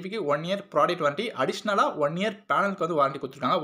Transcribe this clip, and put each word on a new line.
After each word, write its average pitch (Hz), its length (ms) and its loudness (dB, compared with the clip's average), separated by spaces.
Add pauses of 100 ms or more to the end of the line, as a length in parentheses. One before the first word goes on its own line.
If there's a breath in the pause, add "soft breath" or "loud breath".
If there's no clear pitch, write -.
விக்கு 202 140 -6 (140)
ஒன் 151 140 0
இயர் 196 160 -4 (100)
ப்ராடக்ட் 160 320 2
வாரண்டி, 143 220 0 (160)
அடிஷ்னலா 208 420 0 (200)
ஒன் 156 160 -2
இயர் 208 140 -2 (140)
பேனலுக்கு 185 360 2
வந்து 165 140 0
வாரண்டி 139 220 2
கொடுத்துருக்காங்க. 143 420 -2